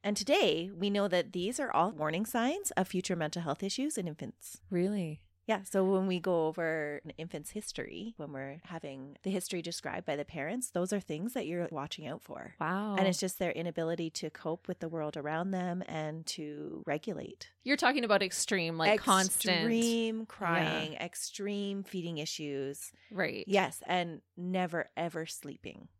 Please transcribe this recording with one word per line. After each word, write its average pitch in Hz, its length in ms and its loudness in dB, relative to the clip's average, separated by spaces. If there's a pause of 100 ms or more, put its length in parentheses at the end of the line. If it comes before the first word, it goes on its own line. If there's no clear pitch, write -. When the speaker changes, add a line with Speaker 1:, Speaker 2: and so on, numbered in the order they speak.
Speaker 1:
And 208 140 2
today, 196 580 4
we 190 160 0
know 202 180 4
that 180 240 2
these 185 260 0
are 269 140 -2
all 175 180 6
warning 156 360 0
signs 269 460 0
of - 160 2
future 180 280 0
mental 165 260 -2
health 151 200 -2
issues 262 360 -2
in 185 80 -2
infants. - 540 -10 (100)
Speaker 2:
Really? 180 500 2 (280)
Speaker 1:
Yeah, 214 140 2
so 190 220 4
when 190 240 4
we 185 100 2
go 170 300 4
over 160 560 0
an 151 140 -10
infant's 160 340 -8
history, 214 640 -8
when 151 160 -8
we're 139 320 -8
having 143 580 -10
the 190 80 -2
history 185 320 -2
described 170 420 -6
by 143 120 0
the 147 80 -4
parents, 170 460 -4
those 180 220 2
are 208 60 2
things 185 360 -4
that 226 120 -2
you're 170 240 0
watching 156 380 -6
out - 120 -8
for. - 400 -12
Speaker 2:
Wow. 196 380 0
Speaker 1:
And 190 80 6
it's 180 140 4
just 185 180 -2
their 175 140 0
inability 165 580 -2
to 156 200 -6
cope - 360 -6
with 180 140 -6
the 165 80 -6
world 156 280 -4
around 160 360 -2
them 180 340 -2
and 156 400 -6
to 151 580 -8
regulate. - 680 -4 (120)
Speaker 2:
You're 277 140 4
talking 277 280 4
about 202 200 6
extreme, 175 520 0
like, 185 240 6
constant 190 580 6
Speaker 1:
Extreme 226 600 4
Speaker 2:
Yeah. 220 80 -4
Speaker 1:
crying, 160 680 0
extreme 202 880 -4
feeding 170 340 -4
issues. 143 720 -4 (220)
Speaker 2:
Right. 175 340 -2
Speaker 1:
Yes, 190 400 2
and 170 360 0 (140)
never, 180 600 0
ever 165 300 -2
sleeping. - 600 -12 (140)